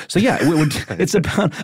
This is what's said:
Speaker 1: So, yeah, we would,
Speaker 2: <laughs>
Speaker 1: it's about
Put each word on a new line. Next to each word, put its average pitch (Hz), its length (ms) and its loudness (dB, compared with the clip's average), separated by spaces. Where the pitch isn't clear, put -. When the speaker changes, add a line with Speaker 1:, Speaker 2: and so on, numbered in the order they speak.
Speaker 1:
So, - 120 -2
yeah, - 300 2
we 170 60 2
would, 151 200 2
Speaker 2:
<laughs> - 140 -6
Speaker 1:
it's - 160 0
about 202 380 0